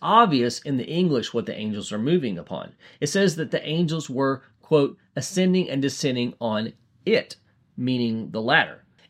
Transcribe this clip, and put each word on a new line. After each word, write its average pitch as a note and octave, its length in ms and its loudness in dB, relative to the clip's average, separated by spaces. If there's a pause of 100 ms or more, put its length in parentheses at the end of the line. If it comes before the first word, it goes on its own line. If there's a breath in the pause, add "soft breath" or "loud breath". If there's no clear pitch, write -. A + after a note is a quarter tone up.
obvious D#3+ 580 4
in C#3 180 -2
the A#2+ 100 -6
English D#3 460 0
what A2+ 120 -2
the - 120 -8
angels G#2+ 340 -6
are G#2+ 80 -4
moving B2+ 380 0
upon. - 360 -10 (280 loud breath)
It D3 60 0
says G3 280 2
that D#3+ 160 -6
the - 160 -4
angels D#3+ 420 -2
were, C3+ 320 0 (200 soft breath)
quote, C#3+ 360 2 (200)
"ascending F#3 520 2
and C#3 120 -2
descending C3 580 -2
on A2 320 -2 (340)
it," - 300 0 (400)
meaning A#2+ 560 -2
the G#2+ 100 -4
ladder. A2+ 440 0 (240 soft breath)